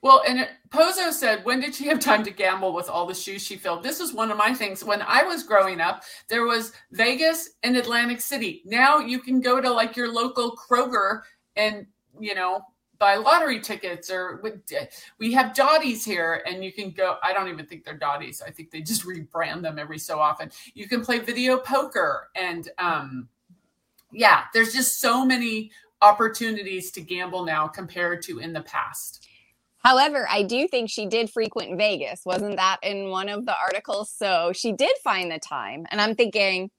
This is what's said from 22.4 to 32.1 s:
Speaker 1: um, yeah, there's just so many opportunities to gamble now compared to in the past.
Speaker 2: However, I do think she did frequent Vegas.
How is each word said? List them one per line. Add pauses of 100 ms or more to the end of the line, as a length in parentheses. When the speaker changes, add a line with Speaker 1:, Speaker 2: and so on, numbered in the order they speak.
Speaker 1:
um, (840)
yeah,
there's
just
so
many (300)
opportunities
to
gamble
now
compared
to
in
the
past. (600)
Speaker 2:
However,
I
do
think
she
did
frequent
Vegas.